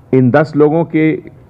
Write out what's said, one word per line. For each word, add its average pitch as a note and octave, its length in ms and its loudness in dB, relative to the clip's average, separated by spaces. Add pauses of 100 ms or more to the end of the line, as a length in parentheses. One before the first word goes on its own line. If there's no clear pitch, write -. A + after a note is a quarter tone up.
(140)
इन B2+ 160 2
दस C#3+ 260 0
लोगों D3+ 280 2
के D#3+ 380 -2 (280)